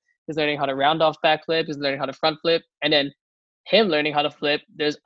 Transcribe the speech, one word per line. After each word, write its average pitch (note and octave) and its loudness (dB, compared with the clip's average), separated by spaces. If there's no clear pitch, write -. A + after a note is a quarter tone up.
He's D3+ -8
learning D3 -2
how C#3+ -2
to C3+ -2
round D3+ 2
off D#3 2
backflip. D#3+ 0
He's D3 -8
learning C#3 -4
how C3+ -6
to C3+ -6
front D#3 -4
flip. E3 0
And D3+ 0
then C#3+ 2
him G#3 4
learning D3+ 0
how D3 0
to D3 0
flip, D3 -2
there's D3+ -2